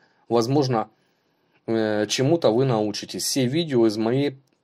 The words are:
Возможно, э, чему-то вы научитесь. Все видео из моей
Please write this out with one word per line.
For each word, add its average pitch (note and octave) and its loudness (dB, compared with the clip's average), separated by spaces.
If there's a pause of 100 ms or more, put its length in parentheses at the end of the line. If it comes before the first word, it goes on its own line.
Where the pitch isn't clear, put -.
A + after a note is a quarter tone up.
(300)
Возможно, A#2+ 0 (760)
э, G#2+ 0
чему-то C3+ 2
вы A#2+ 2
научитесь. G#2+ -2
Все C3 0
видео C3+ 2
из G#2 0
моей C3+ -2 (260)